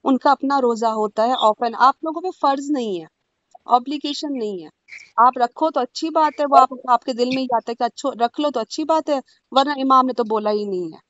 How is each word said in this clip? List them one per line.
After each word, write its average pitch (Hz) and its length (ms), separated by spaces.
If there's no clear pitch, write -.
उनका 269 280
अपना 277 280
रोजा 233 300
होता 214 340
है। 247 120
ऑफन 233 380
आप 254 220
लोगों 320 160
पे 370 100
फर्ज 277 400
नहीं 220 300
है, 160 60
obligation 285 640
नहीं 208 320
है। 151 60
आप 247 180
रखो 254 320
तो 294 120
अच्छी 311 280
बात 311 300
है, 294 60
वो 277 120
आप, 262 120
आपके 247 240
दिल 247 160
में 262 80
ही 262 180
आता 226 160
है 233 40
कि 240 100
अच्छो, 247 320
रख 233 220
लो 294 100
तो 247 100
अच्छी 262 240
बात 311 260
है, 269 120
वरना 269 240
इमाम 262 280
ने 254 80
तो 240 100
बोला 214 260
ही 208 160
नहीं 180 260
है - 80